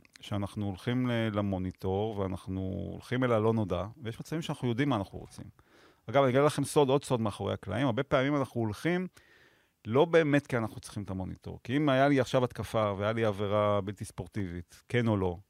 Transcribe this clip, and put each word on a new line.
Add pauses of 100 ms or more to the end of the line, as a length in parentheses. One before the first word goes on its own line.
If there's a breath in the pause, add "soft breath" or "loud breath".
(200)
שאנחנו
הולכים
ל-,
למוניטור,
ואנחנו
הולכים
אל
הלא
נודע, (160)
ויש
מצבים
שאנחנו
יודעים
מה
אנחנו
רוצים. (680 soft breath)
אגב,
אני
אגלה
לכם
סוד,
עוד
סוד
מאחורי
הקלעים,
הרבה
פעמים
אנחנו
הולכים (800 soft breath)
לא
באמת
כי
אנחנו
צריכים
את
המוניטור,
כי
אם
היה
לי
עכשיו
התקפה,
והיה
לי
עבירה
בלתי
ספורטיבית,
כן
או
לא (120)